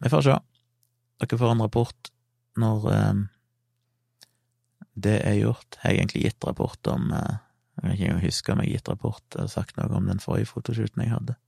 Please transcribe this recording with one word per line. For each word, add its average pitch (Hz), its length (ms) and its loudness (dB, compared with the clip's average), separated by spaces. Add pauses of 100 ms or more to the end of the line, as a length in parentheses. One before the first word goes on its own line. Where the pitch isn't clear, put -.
vi 123 80 2
får 151 160 4
se. 135 80 6 (880)
Dere 123 160 0
får 117 140 4
en 113 100 2
rapport - 480 -2 (480)
når, 110 320 2
eh, 104 300 2 (1900)
det 107 140 6
er 104 180 2
gjort. - 400 -2
Jeg - 60 -4
har - 100 4
egentlig - 300 0
gitt - 240 -2
rapport - 420 -2
om, - 240 -2
eh, - 240 -4 (380)
jeg - 40 -10
kan 92 140 -2
ikke 92 140 0
engang 87 160 0
huske - 260 -2
om - 80 2
jeg - 80 0
har - 80 -2
gitt - 140 -6
rapport - 480 -6
eller 101 180 -6
sagt - 220 -6
noe - 180 -2
om 95 160 0
den 95 80 -2
forrige - 320 -2
fotoshooten 117 540 -4
jeg 113 80 0
hadde. 117 240 -4 (100)